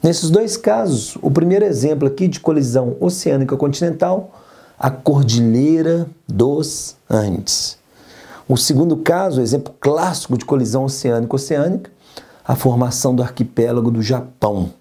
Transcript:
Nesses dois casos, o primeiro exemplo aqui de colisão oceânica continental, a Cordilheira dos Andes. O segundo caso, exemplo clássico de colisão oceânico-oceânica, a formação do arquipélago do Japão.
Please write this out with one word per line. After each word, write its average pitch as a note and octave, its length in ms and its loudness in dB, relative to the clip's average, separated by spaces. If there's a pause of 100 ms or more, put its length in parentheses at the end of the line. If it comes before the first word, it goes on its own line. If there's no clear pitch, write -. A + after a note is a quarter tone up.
Nesses E3+ 280 2
dois G#3 260 2
casos, G3+ 640 0
o D3+ 80 0
primeiro F3 360 2
exemplo C#3+ 420 0
aqui F3+ 220 0
de - 100 -6
colisão C3 600 0
oceânica C#3+ 560 0
continental, F3 760 -2 (480)
a C3 100 0
Cordilheira C#3 1160 2 (180)
dos C#3 720 -2 (140)
Andes. - 680 -2 (720)
O C3 80 4
segundo D3+ 400 2
caso, E3+ 460 0
exemplo B2+ 400 -2
clássico C#3+ 560 0
de - 80 -6
colisão C3 400 0
oceânico-oceânica, C3+ 1040 -2 (560)
a B2+ 80 0
formação B2 580 0
do B2+ 80 2
arquipélago A#2+ 680 0
do A2+ 100 0
Japão. G#2 680 -2 (120)